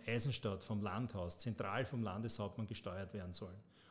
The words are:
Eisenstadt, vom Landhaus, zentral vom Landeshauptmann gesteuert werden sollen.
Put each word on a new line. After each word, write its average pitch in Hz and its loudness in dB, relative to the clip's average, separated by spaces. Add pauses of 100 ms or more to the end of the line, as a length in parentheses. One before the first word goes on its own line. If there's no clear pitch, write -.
Eisenstadt, 113 2
vom 104 2
Landhaus, 101 0
zentral 107 2
vom 120 0
Landeshauptmann 107 0
gesteuert 98 -4
werden 90 -4
sollen. 92 -6 (320)